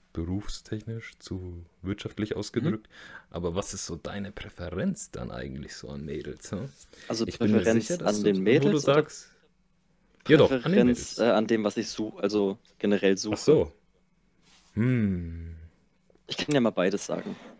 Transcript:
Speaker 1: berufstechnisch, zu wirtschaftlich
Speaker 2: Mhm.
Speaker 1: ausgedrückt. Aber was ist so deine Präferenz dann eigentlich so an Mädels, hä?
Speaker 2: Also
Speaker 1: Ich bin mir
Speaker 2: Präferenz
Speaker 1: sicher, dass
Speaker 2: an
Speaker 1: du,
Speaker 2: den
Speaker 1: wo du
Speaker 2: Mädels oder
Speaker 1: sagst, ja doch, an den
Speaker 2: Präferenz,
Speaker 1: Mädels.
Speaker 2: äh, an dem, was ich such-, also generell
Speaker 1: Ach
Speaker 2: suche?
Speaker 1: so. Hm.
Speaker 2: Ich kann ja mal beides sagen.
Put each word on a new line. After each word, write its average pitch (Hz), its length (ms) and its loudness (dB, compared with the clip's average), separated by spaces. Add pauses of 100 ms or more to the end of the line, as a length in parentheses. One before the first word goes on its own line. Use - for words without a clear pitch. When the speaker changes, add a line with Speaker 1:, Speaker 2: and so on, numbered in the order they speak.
(120)
Speaker 1:
berufstechnisch, 104 1080 -8
zu 90 440 -10 (180)
wirtschaftlich 101 540 -6 (180)
Speaker 2:
Mhm. 156 220 0
Speaker 1:
ausgedrückt. - 120 -12 (420)
Aber 87 260 -4
was - 180 -4
ist - 120 -8
so 85 100 -8
deine 98 360 -10
Präferenz - 800 -6
dann 62 180 -10
eigentlich 67 460 -10
so - 140 -14
an 71 140 -10
Mädels, 73 480 -10
hä? 104 160 -6 (380)
Speaker 2:
Also 113 200 -2
Speaker 1:
Ich - 140 -6
bin 107 140 4
mir 110 120 4
Speaker 2:
Präferenz - 0 -
Speaker 1:
sicher, 113 320 2
dass 104 200 0
Speaker 2:
an 104 40 -2
Speaker 1:
du, 104 100 4
Speaker 2:
den 95 80 2 (100)
Speaker 1:
wo 139 200 6
du 151 80 4
Speaker 2:
Mädels 139 60 -4
oder 147 200 4
Speaker 1:
sagst, - 300 -18 (960)
ja 151 80 8
doch, 131 280 6
an 160 80 0
den 196 120 6
Speaker 2:
Präferenz, - 20 6
Speaker 1:
Mädels. - 320 0
Speaker 2:
äh, 117 120 4
an 107 160 4
dem, 113 180 2
was 101 120 -2
ich 107 120 -4
such-, 110 320 -6
also 101 380 0 (200)
generell 101 380 2 (140)
Speaker 1:
Ach 107 60 -2
Speaker 2:
suche? - 20 -4
Speaker 1:
so. 127 340 4 (1040)
Hm. 90 800 -2 (720)
Speaker 2:
Ich - 120 -10
kann - 160 -2
ja 135 80 4
mal 113 80 2
beides 95 340 0
sagen. 95 320 -8 (240)